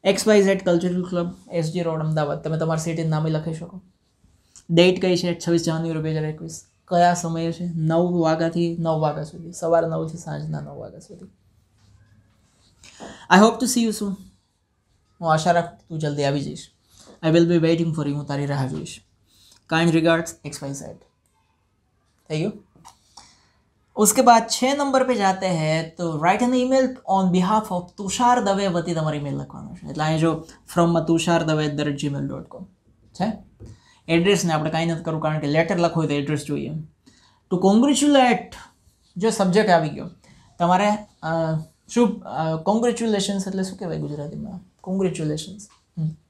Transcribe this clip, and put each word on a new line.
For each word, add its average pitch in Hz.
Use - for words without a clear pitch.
એક્સ 196
વાય 208
ઝેડ 196
કલ્ચરલ 180
ક્લબ, 175
એસ 160
જી 180
રોડ, 160
અમદાવાદ. 156
તમે 160
તમારી 160
સિટીનું 160
નામે 156
લખી 160
શકો. -
ડેટ 180
કઈ 180
છે? 175
છવ્વીસ 170
જાન્યુઆરી 160
બે 156
હજાર 156
એકવીસ. 156
કયા 175
સમયે 165
છે? 175
નવ 165
વાગ્યાથી, 165
નવ 160
વાગ્યા 151
સુધી, 165
સવારે 165
નવ 160
થી 160
સાંજના 151
નવ 143
વાગ્યા -
સુધી. -
I 196
hope 226
to -
see 233
you 214
soon. 196
હું 165
આશા 156
રાખું 170
તું 160
જલ્દી 143
આવી 139
જઈશ. 143
I 160
will 170
be 175
waiting 165
for 156
you. 143
હું 143
તારી 143
રાહ 143
જોઈશ. -
Kind 165
regards, 165
એક્સ 143
વાય 139
ઝેડ. -
થઈ 156
ગયું? 202
उसके -
बाद 233
छः 262
नंबर 269
पे 247
जाते 190
हैं, 160
तो 170
write 180
an 247
email 254
on 190
behalf 190
of 180
तुषार 240
दवे 196
વતી 170
તમારે 156
ઈમેલ 143
લખવાનો -
છે. 151
એટલે 156
અહીંયા 156
જો 160
from 170
તુષાર 170
દવે 156
at 147
the 147
rate 143
gmail 139
dot 139
com 185
છે. 214
એડ્રેસને 170
આપણે 156
કાંઈ 165
નથી 165
કરવું, 156
કારણ 156
કે 147
લેટર 165
લખવું 170
હોય 160
તો 143
એડ્રેસ 143
જોઈએ. 147
To 180
congratulate, 247
જો 214
સબ્જેક્ટ 190
આવી 156
ગયો -
તમારે, 185
અ, 160
શુભ, -
અ, 160
કોંગ્રેચ્યુલેશન્સ 208
એટલે 190
શું 190
કહેવાય 165
ગુજરાતીમાં? 147
કોંગ્રેચ્યુલેશન્સ. 160
હમ. 160